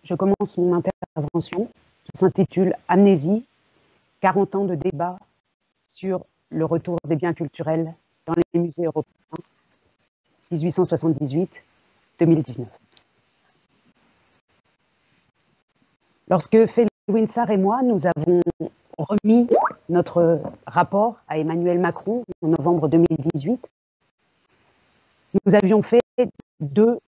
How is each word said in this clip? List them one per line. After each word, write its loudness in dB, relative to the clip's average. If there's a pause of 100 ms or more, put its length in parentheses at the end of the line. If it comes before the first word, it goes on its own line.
Je -6
commence -2
mon 0
intervention -6 (360)
qui -20
s'intitule « 0 (140)
Amnésie, 2 (760)
quarante 0
ans -2
de -4
débat -6 (680)
sur -8 (260)
le -4
retour -4 (100)
des -2
biens -2
culturels -6 (320)
dans -4 (180)
les 0
musées -4
européens ». -6 (1400)
dix-huit -4
cent 0
soixante-dix-huit, -4 (560)
deux 2
mille 4
dix-neuf. -10 (3500)
Lorsque 4
Felwine 0
Sarr -4
et 0
moi, 0
nous 0
avons 2 (560)
remis 2 (400)
notre 2 (260)
rapport 0 (120)
à -4
Emmanuel -2
Macron -4 (180)
en -2
novembre 2
deux 4
mille 2 (140)
dix-huit, -4 (1800)
nous 6
avions 4
fait 2 (600)
deux 2